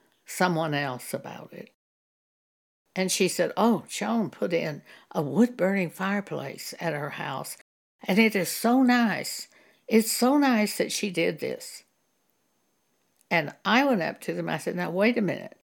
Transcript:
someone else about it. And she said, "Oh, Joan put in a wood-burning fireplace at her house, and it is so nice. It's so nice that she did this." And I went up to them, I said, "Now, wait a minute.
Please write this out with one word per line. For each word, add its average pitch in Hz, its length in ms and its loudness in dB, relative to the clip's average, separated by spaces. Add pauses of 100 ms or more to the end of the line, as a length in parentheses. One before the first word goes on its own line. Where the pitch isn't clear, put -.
(260)
someone 165 480 0
else 139 400 -4
about - 400 -10
it. - 180 -16 (1200)
And 185 160 -2
she 190 160 2
said, 170 280 0
"Oh, 208 320 2
Joan 208 440 -2
put 196 220 -4
in 156 280 -4 (300)
a 180 100 -2
wood-burning 185 720 2
fireplace 190 880 -6
at 165 140 -2
her 147 180 -6
house, 143 460 -8 (440)
and 190 160 0
it 220 180 4
is 180 140 -2
so 240 320 2
nice. 240 680 2 (400)
It's 220 240 4
so 262 260 4
nice 240 400 2
that - 140 0
she - 200 -2
did 175 280 0
this." - 440 -8 (1500)
And 156 340 0
I 233 220 4
went 240 160 2
up - 200 -4
to - 120 -4
them, 170 160 -4
I 160 80 -2
said, 175 180 -6
"Now, 175 140 -4
wait 208 280 2
a 226 40 2
minute. - 360 -4 (100)